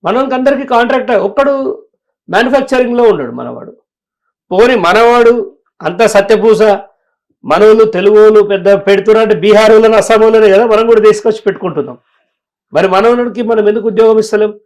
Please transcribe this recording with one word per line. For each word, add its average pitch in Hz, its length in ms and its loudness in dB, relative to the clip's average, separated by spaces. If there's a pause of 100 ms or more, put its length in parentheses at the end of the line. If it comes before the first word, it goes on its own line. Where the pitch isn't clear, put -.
మనకి 254 300 -4
అందరికీ 269 320 -2
కాంట్రాక్ట్, 240 440 -2
ఒక్కడు 269 720 -4 (460)
మ్యానుఫ్యాక్చరింగ్ 254 680 -2
లో 240 80 0
ఉండడు 151 280 0
మనవాడు. 120 440 -16 (760)
పోనీ 233 220 2
మనవాడు 233 800 0 (260)
అంత 175 200 -4
సత్యపూస, 208 600 0 (840)
మనోళ్ళు 214 400 2
తెలుగోళ్ళు 214 560 2
పెద్ద 196 280 -2
పెడుతురా 202 520 0
అంటే 214 140 0
బీహార్ 208 380 2
వాళ్ళని, 220 240 4
అస్సాం 214 240 0
వాళ్ళనే 220 300 2
కదా 202 160 2
మనం 226 200 0
కూడా 226 140 2
తీసుకొచ్చి 214 460 0
పెట్టుకుంటున్నాం. 143 520 -8 (760)
మరి 160 160 0
మనోళ్ళకి 233 540 -2
మనం 220 260 -2
ఎందుకు 220 180 -4
ఉద్యోగం 220 320 0
ఇస్తలేం? 214 360 -4 (120)